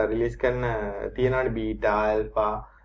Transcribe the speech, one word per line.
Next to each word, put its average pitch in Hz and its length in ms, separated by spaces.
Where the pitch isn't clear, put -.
රිලීස් 117 300
කරන 123 300
තියෙනවනේ 127 440
බීටා, 110 480
ඇල්ෆා, 107 500